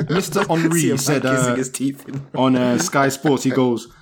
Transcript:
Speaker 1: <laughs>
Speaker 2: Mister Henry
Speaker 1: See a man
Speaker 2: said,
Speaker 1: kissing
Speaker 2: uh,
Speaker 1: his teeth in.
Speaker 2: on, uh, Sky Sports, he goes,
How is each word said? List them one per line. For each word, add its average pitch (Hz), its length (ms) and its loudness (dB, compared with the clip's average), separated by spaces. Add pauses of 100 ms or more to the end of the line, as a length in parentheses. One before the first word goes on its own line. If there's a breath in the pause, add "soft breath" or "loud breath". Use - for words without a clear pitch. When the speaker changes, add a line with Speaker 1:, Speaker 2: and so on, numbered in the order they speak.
Speaker 1:
<laughs> 151 100 -4
Speaker 2:
Mister 185 360 0
Henry 165 340 2
Speaker 1:
See 151 80 2
a 147 40 2
man 135 60 0
Speaker 2:
said, 139 240 0
Speaker 1:
kissing 131 300 2
Speaker 2:
uh, 123 40 -2
Speaker 1:
his 127 140 -4
teeth 139 380 -6
in. 139 260 -10
Speaker 2:
on, 131 220 2
uh, 123 220 2
Sky 139 320 0
Sports, 135 340 0
he 135 60 0
goes, 123 380 0 (140 soft breath)